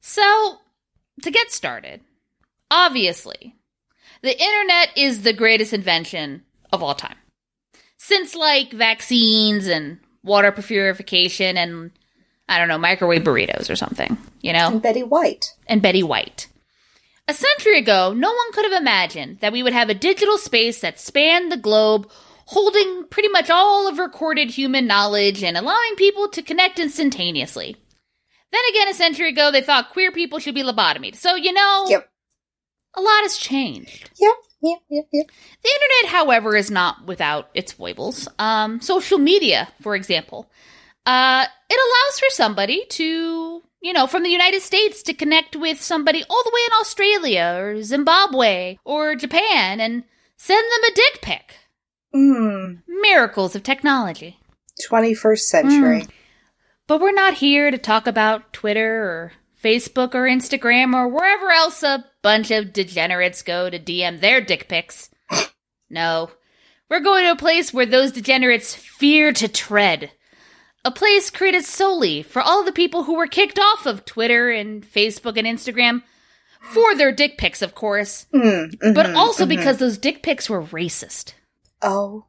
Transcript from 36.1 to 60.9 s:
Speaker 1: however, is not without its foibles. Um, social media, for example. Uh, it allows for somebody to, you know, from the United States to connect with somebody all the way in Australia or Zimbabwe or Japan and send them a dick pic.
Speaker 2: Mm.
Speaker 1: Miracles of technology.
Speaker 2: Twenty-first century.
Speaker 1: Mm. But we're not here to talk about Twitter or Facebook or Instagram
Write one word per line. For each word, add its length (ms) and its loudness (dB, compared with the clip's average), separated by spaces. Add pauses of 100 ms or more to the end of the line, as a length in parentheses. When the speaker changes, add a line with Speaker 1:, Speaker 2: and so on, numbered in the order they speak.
Speaker 1:
however, 380 2
is 160 0
not 340 -2
without 480 -4
its 200 -8
foibles. 540 -10 (120)
Um, 420 -2
social 380 0
media, 600 2
for 160 -6
example. 540 -6 (560)
Uh, 400 4 (240)
it 100 2
allows 400 2
for 120 2
somebody 560 -2
to, 720 -6 (200)
you 120 -8
know, 140 2
from 160 -2
the 80 -2
United 320 2
States 400 0
to 100 -8
connect 420 -2
with 240 -4
somebody 480 -2
all 160 0
the 80 -2
way 140 0
in 80 -2
Australia 880 0
or 220 -6
Zimbabwe 1000 2
or 300 -4
Japan 640 -2
and 240 -6 (340)
send 340 2
them 200 0
a 40 -6
dick 260 2
pic. 320 -10 (600)
Speaker 2:
Mm. 720 2
Speaker 1:
Miracles 680 2
of 60 -8
technology. 800 -4 (480)
Speaker 2:
Twenty-first 600 2
century. 540 4
Speaker 1:
Mm. 80 -14 (800)
But 100 2
we're 140 2
not 220 2
here 360 4
to 60 -4
talk 300 0
about 440 0
Twitter 540 -2
or 260 -8 (320)
Facebook 520 0
or 120 0
Instagram 640 2